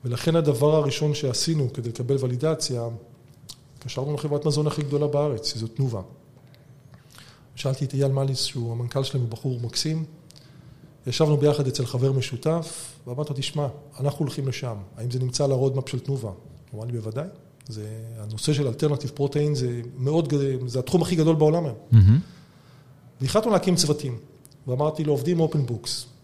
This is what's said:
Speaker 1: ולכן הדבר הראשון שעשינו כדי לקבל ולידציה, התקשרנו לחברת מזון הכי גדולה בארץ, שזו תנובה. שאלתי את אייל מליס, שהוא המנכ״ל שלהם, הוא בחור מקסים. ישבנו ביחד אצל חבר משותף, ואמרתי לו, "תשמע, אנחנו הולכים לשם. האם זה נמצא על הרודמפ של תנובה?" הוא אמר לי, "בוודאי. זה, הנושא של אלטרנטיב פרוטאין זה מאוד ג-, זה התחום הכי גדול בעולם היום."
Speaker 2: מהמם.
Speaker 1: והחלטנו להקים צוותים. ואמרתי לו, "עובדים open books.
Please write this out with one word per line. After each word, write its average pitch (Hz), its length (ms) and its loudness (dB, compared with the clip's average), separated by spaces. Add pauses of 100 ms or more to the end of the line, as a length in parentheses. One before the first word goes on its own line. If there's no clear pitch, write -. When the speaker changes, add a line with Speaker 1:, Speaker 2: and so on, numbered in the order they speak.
Speaker 1:
ולכן 123 320 0
הדבר 147 400 4
הראשון 147 380 2
שעשינו 143 580 0
כדי 117 160 -6
לקבל 127 320 -2
ולידציה, 123 680 -2 (880)
התקשרנו 139 380 -6
לחברת 147 320 -2
מזון 151 200 2
הכי 147 160 -2
גדולה 143 240 0
בארץ, 143 480 0
שזו 113 120 -6
תנובה. 117 340 -2 (1500)
שאלתי 135 300 -4
את 135 100 -6
אייל 135 180 2
מליס, 135 320 -2
שהוא 117 280 -6
המנכ״ל 120 320 -4
שלהם, 131 180 -2
הוא 113 80 -2
בחור 120 320 -6
מקסים. 156 420 -4 (1000)
ישבנו 147 300 4
ביחד 143 300 4
אצל 127 200 -2
חבר 131 260 0
משותף, 151 800 -4 (140)
ואמרתי 147 240 -6
לו, 131 80 -4
"תשמע, 147 280 -4 (340)
אנחנו 143 240 -2
הולכים 139 240 -4
לשם. 120 260 -6 (220)
האם 120 140 -6
זה 127 80 -2
נמצא 127 260 0
על 135 80 2
הרודמפ 131 360 0
של 127 100 -4
תנובה?" 120 320 -4 (400)
הוא 107 120 -10
אמר 117 100 -6
לי, 117 60 -4
"בוודאי. 110 280 -6 (420)
זה, 107 180 -10 (320)
הנושא 110 340 -2
של 139 140 2
אלטרנטיב 135 440 0
פרוטאין 147 440 0
זה 123 260 -2 (180)
מאוד 147 360 2
ג-, 135 320 0
זה 123 120 -2
התחום 175 240 2
הכי 185 140 2
גדול 160 200 6
בעולם 156 280 4
היום." 117 120 -4 (160)
Speaker 2:
מהמם. 107 260 10 (1000)
Speaker 1:
והחלטנו 220 300 2
להקים 180 260 4
צוותים. 139 420 0 (480)
ואמרתי 151 380 -2
לו, 151 80 2
"עובדים 160 280 0
open 151 300 2
books. - 200 -6 (340)